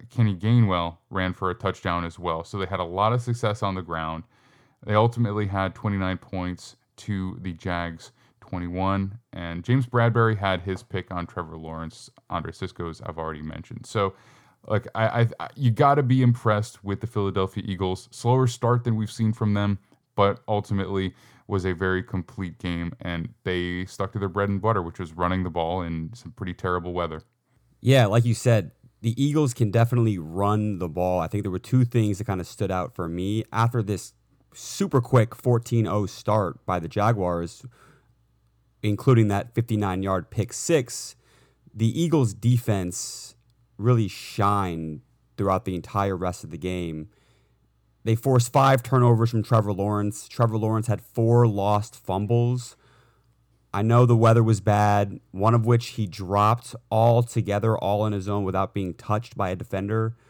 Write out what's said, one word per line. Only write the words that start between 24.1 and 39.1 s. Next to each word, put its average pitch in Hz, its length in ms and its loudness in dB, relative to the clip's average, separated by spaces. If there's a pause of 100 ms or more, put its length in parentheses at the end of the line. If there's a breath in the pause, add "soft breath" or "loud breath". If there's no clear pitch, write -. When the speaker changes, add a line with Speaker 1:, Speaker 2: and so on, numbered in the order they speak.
Speaker 1:
to 104 60 -6
their 98 100 -2
bread 101 200 -2
and 98 120 -2
butter, 107 200 2
which 85 180 -8
was 82 140 -10
running 90 300 0
the 90 60 -4
ball 85 320 -2
in 82 320 -6
some - 180 -16
pretty 90 220 -8
terrible 90 400 -4
weather. 82 280 -4 (600)
Speaker 2:
Yeah, 127 240 6
like 113 200 4
you 120 80 2
said, 110 380 2 (300)
the 113 200 -2
Eagles 147 320 2
can 107 160 0
definitely 117 480 2
run 98 640 -2
the 87 100 -4
ball. 90 300 0
I 82 80 -2
think 101 160 -4
there 95 80 -6
were 92 80 -4
two 127 240 2
things 107 360 0
that 107 60 -8
kinda 90 180 -4
stood - 280 -6
out 92 240 -4
for 85 140 -6
me. 98 420 -4
After 117 320 0
this 95 300 -6 (400)
super - 480 -2
quick 113 340 2
fourteen 117 500 0
oh 101 200 -2
start 101 600 -2
by 90 140 -2
the 82 80 -6
Jaguars, 90 760 -2 (1160 soft breath)
including 107 460 4